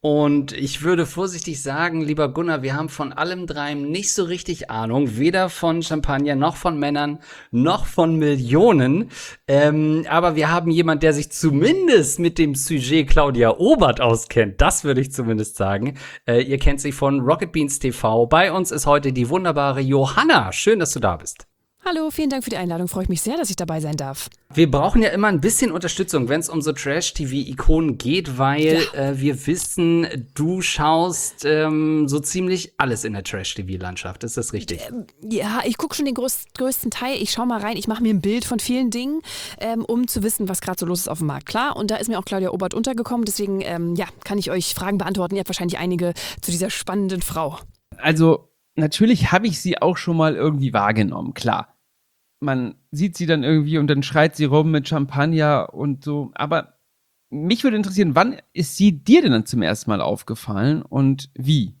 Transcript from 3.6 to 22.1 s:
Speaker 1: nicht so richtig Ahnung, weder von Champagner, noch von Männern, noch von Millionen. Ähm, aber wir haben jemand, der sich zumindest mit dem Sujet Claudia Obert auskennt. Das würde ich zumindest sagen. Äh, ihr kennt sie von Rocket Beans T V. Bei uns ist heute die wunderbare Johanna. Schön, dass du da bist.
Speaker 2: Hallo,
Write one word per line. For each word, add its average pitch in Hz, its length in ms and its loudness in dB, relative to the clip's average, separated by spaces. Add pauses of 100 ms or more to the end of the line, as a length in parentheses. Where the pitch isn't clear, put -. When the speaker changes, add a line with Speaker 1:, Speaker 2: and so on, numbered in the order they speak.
Speaker 1:
nicht 196 240 -4
so 208 80 -2
richtig 175 480 -6
Ahnung, 113 480 -2
weder 175 300 2
von 165 340 -2
Champagner, 147 540 -2
noch 151 180 0
von 165 240 -4
Männern, 147 400 -2 (320)
noch 165 340 2
von 165 300 2
Millionen. 151 960 4 (380)
Ähm, 151 600 4
aber 165 280 2
wir 151 160 2
haben 170 180 0
jemand, 160 320 2
der 156 100 6
sich 147 200 -2
zumindest 190 880 4
mit 170 180 0
dem 151 160 2
Sujet 139 540 0
Claudia 123 480 6
Obert 180 440 4
auskennt. 117 600 2
Das 175 240 4
würde 135 160 2
ich 135 100 -2
zumindest 110 460 -2
sagen. 101 420 -2 (300)
Äh, 120 140 4
ihr 135 160 -2
kennt 139 220 4
sie 143 120 -4
von 139 260 2
Rocket 160 320 0
Beans 143 300 -2
T 131 100 0
V. 117 360 2
Bei 165 260 4
uns 180 180 -2
ist 147 160 -2
heute 143 260 4
die 123 160 0
wunderbare 143 520 0
Johanna. 139 720 2
Schön, 214 260 2
dass 160 140 -2
du - 80 -6
da 95 160 0
bist. - 320 -16 (360)
Speaker 2:
Hallo, 320 260 -2